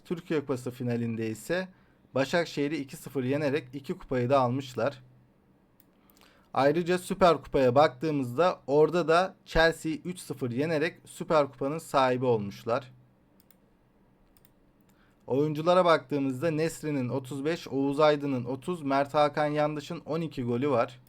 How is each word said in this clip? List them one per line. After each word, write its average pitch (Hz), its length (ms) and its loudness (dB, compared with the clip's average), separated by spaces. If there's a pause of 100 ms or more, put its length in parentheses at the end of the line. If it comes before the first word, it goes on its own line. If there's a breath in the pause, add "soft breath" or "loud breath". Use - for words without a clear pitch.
Türkiye 170 340 -4
Kupası 127 320 -6
finalinde 117 580 -4
ise 175 380 -6 (480 soft breath)
Başakşehir'i 151 640 -2
iki 139 200 -10
sıfır 139 260 -6
yenerek 139 500 -2
iki 160 240 -8
kupayı 123 320 -2
da 139 100 4
almışlar. 127 640 -2 (1500 soft breath)
Ayrıca 160 440 2
Süper 175 440 2
Kupa'ya 131 340 2
baktığımızda 147 920 2
orada 151 400 4
da 180 280 2 (100)
Chelsea'yi 160 560 0
üç 180 180 -10
sıfır 127 320 -6
yenerek 156 540 -2
Süper 151 460 0
Kupa'nın 139 260 -6
sahibi 131 480 0
olmuşlar. 113 640 -2 (2250 soft breath)
Oyunculara 156 580 2
baktığımızda 143 640 0
Nesri'nin 151 580 -4
otuz 135 360 -6
beş, 165 220 -4
Oğuz 139 320 -2
Aydın'ın 143 460 2
otuz, 143 380 -8
Mert 139 300 0
Hakan 151 340 2
Yandaş'ın 151 520 -4
on - 220 -6
iki 143 220 -6
golü 120 260 -2
var. 123 400 0